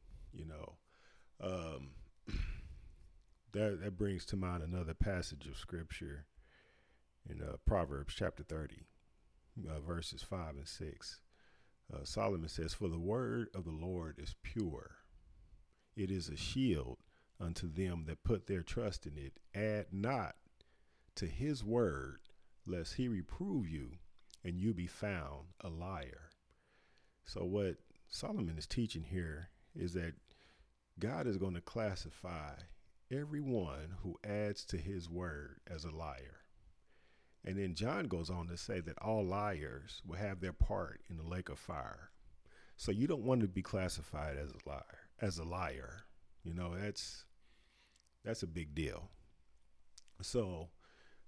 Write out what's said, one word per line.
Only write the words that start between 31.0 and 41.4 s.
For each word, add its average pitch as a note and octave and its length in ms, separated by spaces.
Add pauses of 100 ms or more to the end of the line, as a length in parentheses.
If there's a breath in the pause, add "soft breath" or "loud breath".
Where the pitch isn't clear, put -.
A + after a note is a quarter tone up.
is G2+ 120
gonna F2+ 220
classify F2 920 (560)
everyone A#2+ 920
who F2+ 200
adds G#2 440
to F#2 120
his E2+ 300
word D#2+ 580
as D#2+ 180
a E2 60
liar. C#2+ 540 (1000 soft breath)
And G2 140
then F#2 160
John C#3 320
goes E2+ 240
on F2 180
to E2+ 80
say F#2+ 240
that E2 180
all A2 260
liars F2 800
will E2+ 100
have G2 240
their F2+ 120
part - 560
in E2+ 80
the D#2 80
lake F2+ 240